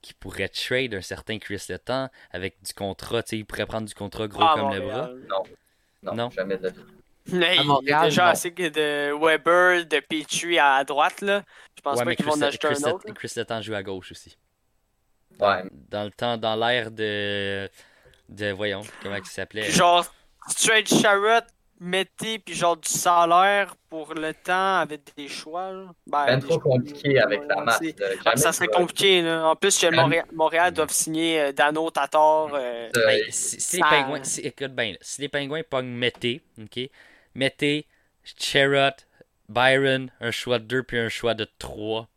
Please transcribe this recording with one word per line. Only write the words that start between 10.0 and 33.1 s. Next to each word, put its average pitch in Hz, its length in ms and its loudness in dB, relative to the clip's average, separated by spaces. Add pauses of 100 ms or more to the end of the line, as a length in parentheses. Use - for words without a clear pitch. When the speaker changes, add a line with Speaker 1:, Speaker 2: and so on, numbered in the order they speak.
Speaker 2:
à, 143 160 6
à 139 100 4
droite, 147 380 0
là. 202 220 0 (320)
Je - 80 -20
pense 139 160 0
Speaker 1:
Ouais, 120 40 0
Speaker 2:
pas 120 60 0
Speaker 1:
mais - 60 0
Speaker 2:
qu'ils - 100 -4
vont 151 60 0
en 151 60 2
Speaker 1:
Chris, 147 80 0
Speaker 2:
acheter 143 220 -2
Speaker 1:
Chris 143 160 -2
Speaker 2:
un 147 60 0
autre, - 160 -4
Speaker 1:
Let-, 110 40 -12
Speaker 2:
là. 107 40 -16
Speaker 1:
Chris - 220 -12
Letang 113 260 -6
joue 107 140 -8
à 98 80 -6
gauche 95 280 -10
aussi. - 260 -20 (1040)
Speaker 3:
Ouais. 98 320 2
Speaker 1:
Dans 104 320 -10
le 101 60 -8
temps, 120 280 -4
dans 110 180 -2
l'ère 113 340 0
de, 101 800 -4 (600)
de, 101 240 -6
voyons, 98 280 -4 (220)
comment 101 140 -6
il 95 80 -10
s'appelait ? - 440 -8
Speaker 2:
Genre, 175 340 4 (460)
tu - 180 0
trades 214 200 4
Sherratt, 214 600 4 (320)
Mété, 190 600 -4
puis 175 160 -14
genre 170 220 2
du - 120 -8
salaire 180 840 4 (140)
pour 156 260 -10
le 156 180 -4
temps 185 440 0
avec 151 380 -4
des 143 120 -12
choix, 175 440 -10
là. 190 140 -14 (220)
Ben, 143 180 0
Speaker 3:
Ben 131 140 4
Speaker 2:
des 131 80 -8
Speaker 3:
trop 160 120 2
Speaker 2:
choix, 143 140 2
Speaker 3:
compliqué 127 460 0
avec 104 280 2
la 101 120 0
Speaker 2:
ouais, - 60 -4
Speaker 3:
masse, 117 160 2
Speaker 2:
c'est, - 180 -6
Speaker 3:
là. 101 100 -2
Speaker 2:
ouais, 95 140 -4
Speaker 3:
Jamais 113 140 2
Speaker 2:
ça 156 120 4
Speaker 3:
tu 160 60 -2
Speaker 2:
serait 180 120 0
Speaker 3:
vas - 60 -2
Speaker 2:
compliqué, 180 480 4
là. 165 260 0
En 156 80 4
plus, 196 220 2
que 180 140 4
Speaker 3:
Ben 165 40 0
Speaker 2:
Montréal, 165 380 4
Montréal 165 380 2
Speaker 1:
Mhm. 165 40 -10
Speaker 2:
doivent 151 160 0
signer, 160 480 0
euh, 143 120 2
Dano, 151 400 0
Tatar, 156 640 4
euh, 117 400 -6
Speaker 3:
Euh, 117 100 4
Speaker 1:
Ben, 107 240 4